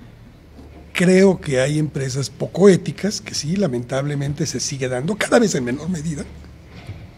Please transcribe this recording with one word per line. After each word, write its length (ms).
Creo 480
que 220
hay 180
empresas 500
poco 380
éticas 540
que 140
sí, 200
lamentablemente 880
se 140
sigue 300
dando, 280
cada 220
vez 160
en 80
menor 260
medida, 360